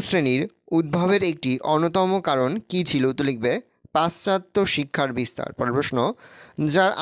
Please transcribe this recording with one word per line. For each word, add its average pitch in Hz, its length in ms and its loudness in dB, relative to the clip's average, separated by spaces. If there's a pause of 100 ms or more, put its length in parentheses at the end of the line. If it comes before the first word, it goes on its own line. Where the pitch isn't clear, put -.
শ্রেণীর 139 360 2 (360)
উদ্ভবের 180 520 0
একটি 131 220 -2 (200)
অন্যতম 170 380 2 (180)
কারণ 131 220 2 (200)
কী 180 100 0 (100)
ছিল? 135 120 2 (100)
উত্তর 139 180 -2
লিখবে 120 220 -2 (440)
পাশ্চাত্য 180 600 0 (180)
শিক্ষার 139 440 -2
বিস্তার। - 300 -6 (100)
পরের 123 180 -2
প্রশ্ন, 135 220 0 (760)
যার 190 300 4